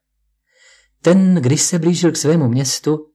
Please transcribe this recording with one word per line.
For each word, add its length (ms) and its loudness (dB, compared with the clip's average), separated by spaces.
Ten, 320 4
když 280 0
se 160 -4
blížil 340 0
k 40 -6
svému 320 0
městu, 500 -2